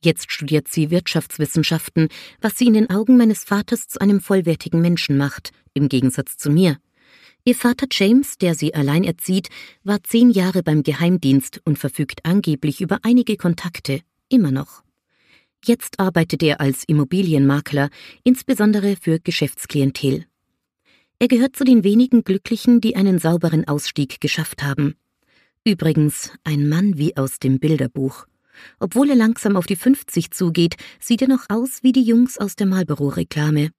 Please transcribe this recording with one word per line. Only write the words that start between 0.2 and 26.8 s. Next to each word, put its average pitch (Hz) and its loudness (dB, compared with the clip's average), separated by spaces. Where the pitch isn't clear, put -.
studiert 147 -2
sie 151 -2
Wirtschaftswissenschaften, 160 -2
was 214 -4
sie 247 2
in 233 6
den 220 2
Augen 220 4
meines 226 4
Vaters - -4
zu - -8
einem 202 2
vollwertigen 170 0
Menschen 170 0
macht, - -4
im 139 0
Gegensatz 131 -2
zu - -8
mir. 156 2
Ihr 247 2
Vater 247 -2
James, 226 2
der 170 0
sie - -4
allein 147 0
erzieht, 185 -4
war 202 -4
zehn 240 4
Jahre 185 0
beim 156 2
Geheimdienst 143 0
und 147 0
verfügt - -6
angeblich 160 -2
über 190 -2
einige 233 2
Kontakte, 170 -4
immer 214 2
noch. 135 -6
Jetzt - -2
arbeitet 170 0
er 151 0
als 139 -2
Immobilienmakler, 147 0
insbesondere 214 0
für 160 -2
Geschäftsklientel. 143 -4
Er 247 2
gehört 254 2
zu - -4
den 247 6
wenigen 226 4
Glücklichen, 226 0
die 220 -2
einen 190 2
sauberen 165 0
Ausstieg 147 -6
geschafft - -6
haben. 143 -4
Übrigens 160 0
ein 147 -2
Mann 175 0